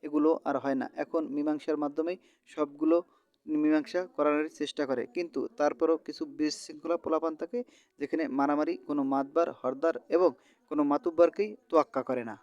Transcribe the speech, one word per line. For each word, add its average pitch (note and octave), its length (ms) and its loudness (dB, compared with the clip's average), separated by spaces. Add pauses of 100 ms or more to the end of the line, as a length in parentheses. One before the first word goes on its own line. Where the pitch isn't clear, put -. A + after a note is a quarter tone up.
এগুলো D3+ 260 2 (160)
আর C#3+ 120 0
হয় C3+ 240 0
না। B2 140 -6
এখন D#3 320 -2
মীমাংসার D3 500 -2
মাধ্যমেই D#3 400 -2 (320)
সবগুলো D#3 480 0 (480)
মীমাংসা D3+ 600 0
করানোর D3+ 420 0 (100)
চেষ্টা D3 280 -4
করে, B2+ 180 -2 (100)
কিন্তু E3+ 260 -6 (180)
তারপরও D#3 400 2
কিছু - 280 -10
বিশৃঙ্খলা D3+ 720 -4
পোলাপান D#3+ 380 -2
থাকে, G3+ 240 -8 (400)
যেখানে D3+ 280 -2
মারামারি D3 500 0
কোনো D3 260 -4
মাতবার, C#3 480 0
হরদার C#3 440 -2 (140)
এবং E3+ 220 6 (400)
কোনো D3 120 2
মাতুব্বারকেই E3+ 680 4 (180)
তোয়াক্কা D3 360 2
করে B2 200 -2
না। A2 200 -10